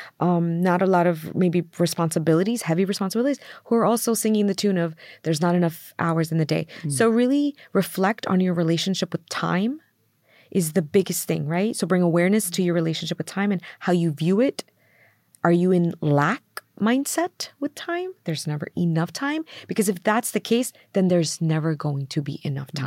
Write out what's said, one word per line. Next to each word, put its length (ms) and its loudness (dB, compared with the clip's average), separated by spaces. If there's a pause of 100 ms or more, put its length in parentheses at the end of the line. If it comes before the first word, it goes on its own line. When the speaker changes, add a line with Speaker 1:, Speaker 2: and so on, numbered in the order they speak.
(220)
Speaker 1:
um, 400 2
not 200 2
a 40 2
lot 200 4
of 300 -2
maybe 300 2 (120)
responsibilities, 840 0
heavy 240 0
responsibilities, 520 -2 (280)
who 100 0
are 80 2
also 300 2
singing 340 2
the 80 0
tune 220 0
of 180 -2 (280)
"There's 180 0
not 120 2
enough 460 0
hours 320 0
in 60 0
the 80 2
day." 200 0 (180)
Speaker 2:
Mm. 100 -4
Speaker 1:
So 160 4
really 480 2 (160)
reflect 540 0
on 120 2
your 140 2
relationship 580 0
with 160 -8
time 540 -2 (680)
is 220 0
the 100 0
biggest 460 0
thing, 180 -2
right? 300 -2
So 100 -4
bring 160 2
awareness 500 2
to 120 -2
your 100 2
relationship 440 -2
with 100 -6
time 240 -2
and 100 -2 (180)
how 120 -2
you 200 2
view 280 0
it. 240 0 (800)
Are 80 4
you 220 4
in 260 2
lack 440 2 (360)
mindset 720 -2 (100)
with 160 -6
time? 380 -8 (100)
There's 240 -6
never 200 -4 (100)
enough 340 0
time? 320 -4 (240)
Because 220 0
if 140 -4
that's 280 0
the 80 -2
case, 320 -2 (220)
then 160 4
there's 320 2
never 340 0
going 320 -4
to 140 -4
be 220 -6
enough 280 -6
Speaker 2:
Mm. 160 -6